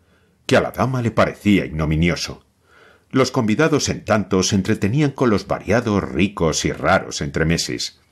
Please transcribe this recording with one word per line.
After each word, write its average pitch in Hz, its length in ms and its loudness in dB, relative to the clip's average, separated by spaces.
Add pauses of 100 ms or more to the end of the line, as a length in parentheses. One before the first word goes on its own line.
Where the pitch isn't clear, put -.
(440)
que 123 120 2
a 98 40 6
la 67 120 -4
dama 123 300 -2
le 113 100 -2
parecía 92 520 2
ignominioso. 78 800 -2 (640)
Los 127 200 0
convidados, 135 600 0
en 65 140 -6
tanto, 101 380 2
se 101 140 0
entretenían 110 560 0
con 127 180 0
los 98 160 0
variados, 101 560 0
ricos 78 600 -2
y - 80 -2
raros - 480 -2
entremeses. 78 800 -4 (120)